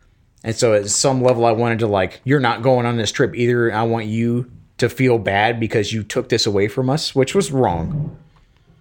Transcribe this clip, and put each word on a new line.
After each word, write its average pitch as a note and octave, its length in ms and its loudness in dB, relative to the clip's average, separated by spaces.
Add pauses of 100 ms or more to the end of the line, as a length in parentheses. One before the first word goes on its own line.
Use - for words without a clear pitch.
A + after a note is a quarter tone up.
(440)
And A2+ 120 -4
so A#2 180 2
at G2+ 160 2
some C3 320 0
level B2 240 4
I A#2 60 4
wanted A2+ 280 0
to, A2+ 80 0
like, F#2+ 360 -2
"You're C#3+ 160 2
not A#2 240 0
going B2 240 2
on A#2+ 100 -2
this G#2+ 140 -2
trip A2+ 240 -2
either. A#2+ 360 2
I G#2+ 120 0
want A2+ 240 -2
you A#2 420 -4 (300)
to A#2+ 100 2
feel B2 300 2
bad G#2 400 0
because A2 340 -2
you A2 80 -4
took A#2+ 280 -6
this A#2 180 0
away G2+ 200 2
from B2+ 220 -2
us," D3 240 -2
which C3 220 0
was G3 160 0
wrong. F#2 640 -2 (640)